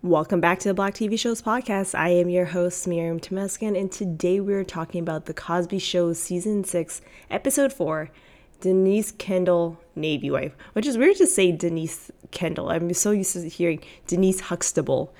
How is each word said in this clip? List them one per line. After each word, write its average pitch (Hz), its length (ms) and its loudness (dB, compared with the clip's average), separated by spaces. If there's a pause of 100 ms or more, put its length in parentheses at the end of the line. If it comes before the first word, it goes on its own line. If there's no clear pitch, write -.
Welcome 170 340 2
back 175 200 2
to - 80 -4
the 196 80 0
Black 196 180 -2
T 220 140 -2
V 220 100 -2
Shows 233 240 -2
Podcast. 220 560 -2
I 160 120 2
am 175 200 4
your 175 160 2
host, 175 420 -2
Miriam 165 320 -2
Temeskin, 196 560 -4
and 190 160 -4
today 180 480 -2
we're 196 240 -2
talking 170 380 -6
about 160 240 -4
The 160 80 -10
Cosby 175 460 -2
Show 175 340 0
Season 185 500 -2
six, 170 380 -6 (300)
Episode 269 420 0
four, 156 380 -4 (480)
Denise 190 540 2
Kendall, 175 680 0 (160)
Navy 151 340 -2
Wife, 139 260 -4 (180)
which 220 120 4
is 269 100 2
weird 330 220 6
to 381 80 8
say 185 260 4
Denise 165 600 -4 (180)
Kendall. - 400 -6
I'm 170 240 0
so 208 160 0
used 202 240 0
to 170 160 -8
hearing 165 340 -2 (220)
Denise 185 360 2
Huxtable 143 800 -2